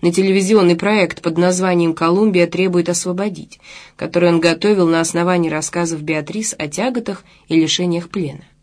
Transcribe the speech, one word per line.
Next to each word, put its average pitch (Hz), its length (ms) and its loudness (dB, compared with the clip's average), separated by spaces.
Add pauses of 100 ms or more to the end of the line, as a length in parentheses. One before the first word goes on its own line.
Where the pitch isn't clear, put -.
на 175 100 2
телевизионный 190 640 4
проект 196 460 -2
под 165 160 -2
названием 180 560 2
«Колумбия 175 520 2
требует 175 440 0
освободить», 180 680 -6 (380)
который 175 320 0
он 170 100 4
готовил 170 480 2
на 165 140 2
основании 170 480 0
рассказов 160 540 -4
Беатрис 160 560 -6
о 151 100 -8
тяготах 226 560 -6 (240)
и 160 100 2
лишениях 170 520 0
плена. 151 340 -6 (180)